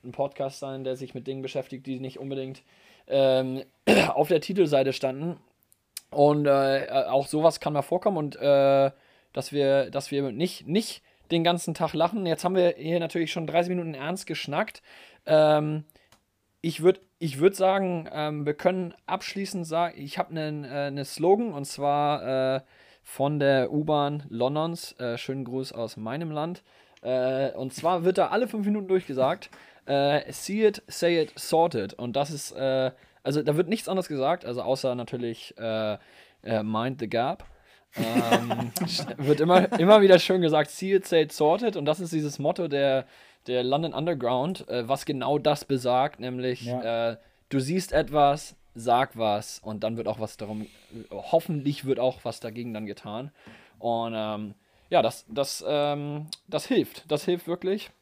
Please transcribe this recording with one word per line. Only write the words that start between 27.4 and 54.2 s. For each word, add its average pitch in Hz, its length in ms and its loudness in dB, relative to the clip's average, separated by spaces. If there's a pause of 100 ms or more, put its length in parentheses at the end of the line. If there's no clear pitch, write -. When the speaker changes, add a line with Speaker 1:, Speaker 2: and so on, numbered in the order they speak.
Speaker 1:
und 131 200 -8
zwar 165 300 0
wird 185 160 2
da 180 80 4
alle 226 200 0
fünf 214 200 -4
Minuten 208 200 -2
durchgesagt, 165 600 0 (380)
äh, 143 440 2
„See 214 360 0
it, 208 180 2
say 170 380 2
it, 151 160 -6
sort 165 340 2
it.“ 104 220 -4
Und 120 200 -8
das 143 140 0
ist, 143 220 -10
äh, 131 400 0 (320)
also 143 180 0
da 147 160 2
wird 170 100 2
nichts 208 220 -2
anderes 190 200 -2
gesagt, 151 360 -2
also 123 160 -6
außer 131 320 0
natürlich, 120 640 -8
äh, 110 360 -2 (500)
äh, 110 180 -2
„Mind 113 380 -2
the 110 100 -6
gap“. 123 360 -2 (500)
Ähm, 117 760 -2 (240)
<laughs> - 220 -8
wird 143 220 2
immer, 180 400 6
immer 202 220 8
wieder 190 160 10
schön 185 240 2
gesagt, 151 300 2
„See 190 240 -2
it, 190 100 2
say 165 180 4
it, 151 100 -2
sort 160 280 4
it.“ 226 140 -2
Und 143 100 -4
das 156 140 0
ist 175 140 -6
dieses 151 260 -4
Motto 160 300 -2
der, 135 360 2 (420)
der 127 160 0
London 143 300 0
Underground, 139 760 -2
äh, 120 180 -4
was 135 180 -2
genau 139 320 -2
das 147 280 0
besagt, 127 560 0
nämlich, 127 440 -4
Speaker 2:
Ja. 117 460 -2
Speaker 1:
äh, 113 60 -10 (320)
du 139 100 0
siehst 170 320 -2
etwas, 143 640 2 (200)
sag 120 420 0
was 107 420 -2
und 107 240 -8
dann 113 140 -4
wird 110 100 -4
auch 107 120 -4
was 107 180 -8
darum, 107 280 -10 (460)
hoffentlich 143 760 -2
wird 131 140 0
auch 127 260 0
was 120 140 -8
dagegen 117 340 -10
dann 107 140 -8
getan. 110 420 -10 (480)
Und, 117 380 -4
ähm, 107 400 -6 (340)